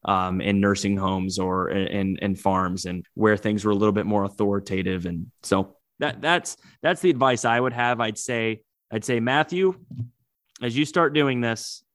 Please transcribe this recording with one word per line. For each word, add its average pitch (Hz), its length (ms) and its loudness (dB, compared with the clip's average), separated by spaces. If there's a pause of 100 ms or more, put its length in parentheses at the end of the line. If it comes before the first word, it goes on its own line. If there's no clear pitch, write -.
um, 92 360 0
in 101 200 2
nursing 101 360 2
homes 95 440 -2
or 92 300 -2
in, 95 180 -2
in, 95 340 -2
in 98 140 0
farms, 92 500 0
and 90 180 -8 (100)
where 107 220 4
things 107 280 -2
were 107 80 2
a 101 40 4
little 104 160 4
bit 98 140 0
more 104 160 2
authoritative. 98 840 -2
And 85 200 -6 (160)
so 95 340 -2 (220)
that, 131 240 -4
that's, 170 340 0 (260)
that's 175 180 0
the 185 100 4
advice 131 340 2
I 117 140 4
would 127 140 0
have. 120 280 0
I'd 110 160 -2
say, 113 460 -4 (300)
I'd 110 120 -6
say, 123 140 0
"Matthew, 156 560 2 (880)
as 120 140 -4
you 147 80 2
start 156 300 0
doing 139 260 2
this - 420 -4 (120)